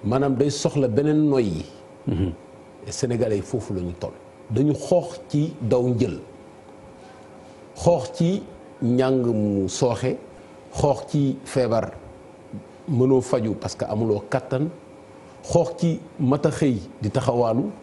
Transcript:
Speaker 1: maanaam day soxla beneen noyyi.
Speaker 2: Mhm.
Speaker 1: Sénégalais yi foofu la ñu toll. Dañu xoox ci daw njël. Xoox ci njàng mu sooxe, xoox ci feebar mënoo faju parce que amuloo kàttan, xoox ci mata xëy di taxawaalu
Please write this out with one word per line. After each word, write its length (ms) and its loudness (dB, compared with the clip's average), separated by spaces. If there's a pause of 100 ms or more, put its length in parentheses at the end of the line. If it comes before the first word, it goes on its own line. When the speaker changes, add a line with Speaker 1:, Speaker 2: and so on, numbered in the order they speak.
Speaker 1:
maanaam 320 2
day 140 2
soxla 380 0
beneen 420 4
noyyi. 340 2 (440)
Speaker 2:
Mhm. 240 0 (560)
Speaker 1:
Sénégalais 500 -2
yi 60 -2
foofu 320 -6
la 60 -4
ñu 180 -6
toll. 140 -10 (360)
Dañu 240 2
xoox 560 0
ci 320 0
daw 280 2
njël. 300 0 (1600)
Xoox 380 2
ci 280 0 (400)
njàng 440 2
mu 440 0
sooxe, 460 0 (580)
xoox 360 0
ci 360 0
feebar 460 0 (960)
mënoo 340 4
faju 380 0
parce 160 -8
que 100 -6
amuloo 440 0
kàttan, 380 -2 (760)
xoox 340 2
ci 220 0 (200)
mata 320 2
xëy 260 2 (240)
di 80 0
taxawaalu 540 0 (200)